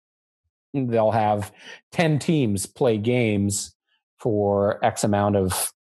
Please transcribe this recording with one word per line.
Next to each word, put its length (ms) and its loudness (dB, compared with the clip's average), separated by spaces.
They'll 380 0
have 400 0
ten 280 0
teams 460 -2
play 320 0
games 760 -2
for 640 0
X 200 0
amount 320 2
of 360 -2